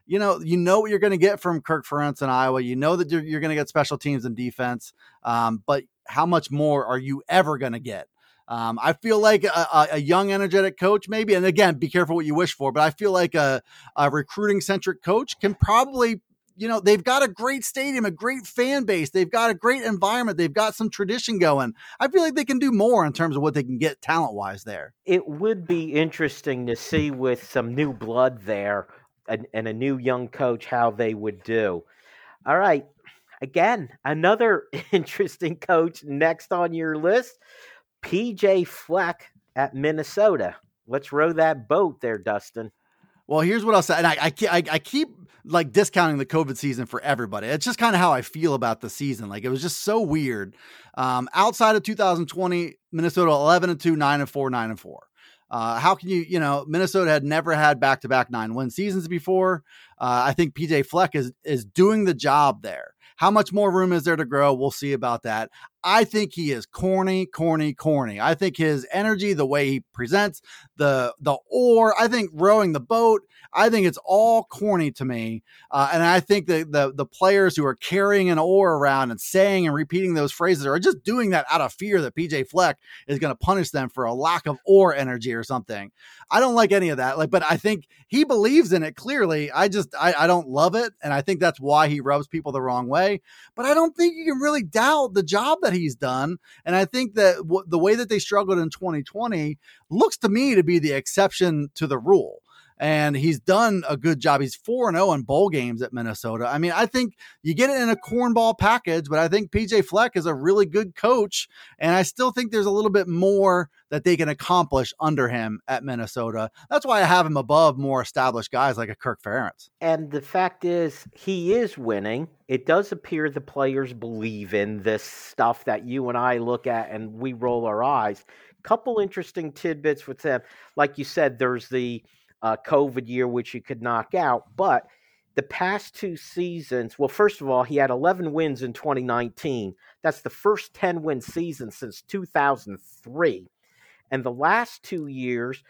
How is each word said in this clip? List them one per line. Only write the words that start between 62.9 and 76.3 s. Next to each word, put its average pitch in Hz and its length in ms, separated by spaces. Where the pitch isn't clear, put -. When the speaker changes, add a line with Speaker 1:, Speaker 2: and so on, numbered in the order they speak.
Speaker 1:
How 190 160
much 214 200
more 196 200
room 185 200
is 165 120
there 165 120
to 151 100
grow? 139 280
We'll 135 160
see 139 240
about 120 300
that. 110 260
I 208 200
think 214 300
he 156 180
is 117 140
corny, 190 600
corny, 156 480
corny. 131 460
I 151 160
think 175 220
his 151 340
energy, 202 420
the 147 120
way 139 240
he 135 140
presents, 170 480
the, 135 440
the 139 180
oar, 233 480
I 226 120
think 220 240
rowing 190 400
the 139 80
boat, 226 400
I 214 160
think 214 180
it's 160 160
all 220 400
corny 180 500
to 131 120
me. 113 380
Uh, 139 220
and 165 100
I 185 160
think 196 280